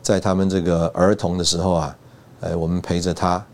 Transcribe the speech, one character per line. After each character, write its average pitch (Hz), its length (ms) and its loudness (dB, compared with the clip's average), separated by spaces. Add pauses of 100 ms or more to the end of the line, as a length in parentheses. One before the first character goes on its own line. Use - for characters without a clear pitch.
在 98 200 0
他 95 140 0
们 95 140 2
这 92 140 0
个 85 260 2
儿 95 260 4
童 90 220 -2
的 87 80 -2
时 85 140 0
候 90 160 2
啊， 76 220 -2 (460)
哎， 85 120 -4
我 82 120 -2
们 87 140 0
陪 87 200 -2
着 87 120 -2
他 90 420 -2